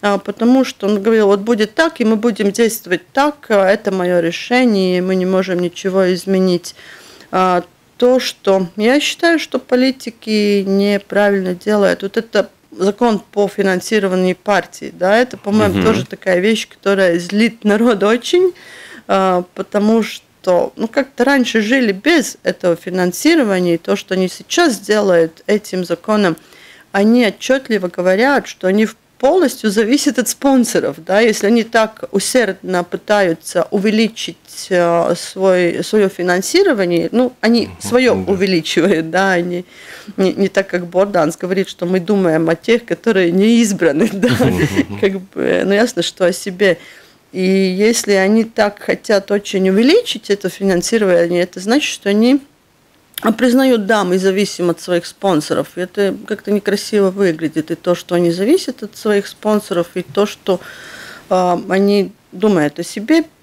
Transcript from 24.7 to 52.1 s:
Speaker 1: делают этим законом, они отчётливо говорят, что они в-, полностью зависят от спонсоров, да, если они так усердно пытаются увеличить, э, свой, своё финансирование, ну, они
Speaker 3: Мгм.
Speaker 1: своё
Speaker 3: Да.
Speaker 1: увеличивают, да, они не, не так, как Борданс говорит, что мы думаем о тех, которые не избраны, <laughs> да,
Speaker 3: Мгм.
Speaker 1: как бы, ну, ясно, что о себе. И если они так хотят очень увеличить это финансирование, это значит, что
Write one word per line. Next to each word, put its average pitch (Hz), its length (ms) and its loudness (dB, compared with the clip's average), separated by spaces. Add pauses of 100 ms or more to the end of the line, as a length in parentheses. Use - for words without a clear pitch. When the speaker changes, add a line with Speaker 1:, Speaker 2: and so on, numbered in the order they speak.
Speaker 1:
делают 190 680 0
этим 208 380 -2
законом, 185 500 0 (560)
они 226 320 2
отчётливо 220 640 -2
говорят, 208 600 0
что - 200 -6
они 202 180 2
в-, 214 100 -8 (240)
полностью 277 520 2
зависят 226 480 0
от 233 80 -2
спонсоров, 247 760 0
да, 196 160 2
если 214 260 0
они 226 160 2
так 220 480 -2
усердно 190 720 -2
пытаются 180 880 -2
увеличить, 214 1000 -4
э, 170 460 2
свой, 180 680 0
своё 202 280 2
финансирование, 180 1040 0
ну, 247 260 2
они 233 280 2
Speaker 3:
Мгм. - 120 -16
Speaker 1:
своё 233 360 2
Speaker 3:
Да. 185 180 -2
Speaker 1:
увеличивают, 175 760 0
да, 190 200 0
они 175 320 -2 (540)
не, 190 160 0
не 190 160 0
так, 196 180 -2
как 175 200 -6
Борданс 180 500 0
говорит, 190 320 -4
что - 160 -8
мы 185 160 0
думаем 170 480 0
о 165 60 2
тех, 226 280 -2
которые 190 480 -2
не 214 300 4
избраны, 185 480 0
<laughs> - 40 -10
да, 196 160 0 (160)
Speaker 3:
Мгм. 175 540 -2
Speaker 1:
как 196 120 0 (100)
бы, 87 440 -2
ну, 190 80 0
ясно, 214 280 0
что - 240 -4
о 175 80 2
себе. 185 440 -2 (540)
И 185 100 -6
если 190 680 0
они 202 320 2
так 214 380 -2
хотят 190 500 -2
очень 202 380 0
увеличить 254 600 2
это 202 200 -2
финансирование, 180 920 0
это 180 180 -10
значит, 247 280 0
что - 200 -6